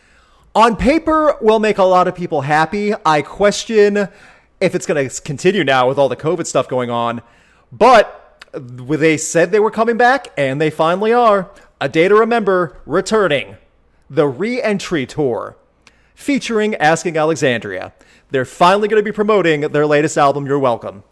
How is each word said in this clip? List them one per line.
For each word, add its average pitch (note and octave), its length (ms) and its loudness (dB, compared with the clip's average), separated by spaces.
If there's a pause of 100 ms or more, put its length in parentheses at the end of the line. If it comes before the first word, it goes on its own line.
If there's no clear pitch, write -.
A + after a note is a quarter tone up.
(540)
on A3 220 4
paper, D#4 640 2
will A3 160 4
make G#3+ 180 0
a G3 80 2
lot F#3 240 4
of F3+ 60 -4
people E3 260 -6
happy. D#3+ 540 -2 (100)
I D#3 160 2
question G#3 880 0 (520)
if F3 140 0
it's F3 120 -6
gonna C#3+ 240 -2
continue F3+ 520 -2
now C3 240 2
with C3 120 0
all C#3 100 4
the B2 80 -6
covid E3 300 -4
stuff C3 220 -2
going B2 220 -4
on, A#2 300 -4 (500)
but - 680 2 (120)
they C#3 640 -2
said E3+ 340 0
they G#3+ 80 2
were G#3 100 0
coming A3+ 280 0
back, B3+ 400 2
and C#3 200 -2
they D#3 120 0
finally F3+ 420 0
are. G#3+ 380 2 (280)
A C3+ 120 -4
Day E3 180 2
to G#3 60 4
Remember G#3+ 720 0
returning. D#3 720 -2 (500)
The D3 180 0
Re-Entry F#3 760 -4
Tour, A2 540 -6 (560)
featuring A3 640 -4
Asking D#3+ 420 0
Alexandria. A2+ 760 -2 (380)
They're C3 160 -2
finally G3 420 2
gonna G#3+ 140 2
be G#3 100 -6
promoting G3 480 0
their D3 260 -2
latest D3+ 300 0
album, C#3+ 300 0
You're C#3 120 -2
Welcome. A2 540 -4